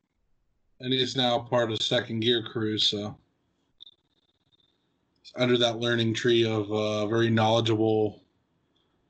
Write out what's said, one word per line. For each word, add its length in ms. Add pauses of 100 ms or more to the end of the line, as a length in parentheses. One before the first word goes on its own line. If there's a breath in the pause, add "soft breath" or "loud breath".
(800)
And 120
he's 240
now 240
part 320
of 100
Second 400
Gear 220
crew, 340
so 380 (2250)
under 220
that 220
learning 340
tree 320
of, 260
uh, 360
very 220
knowledgeable, 920 (880)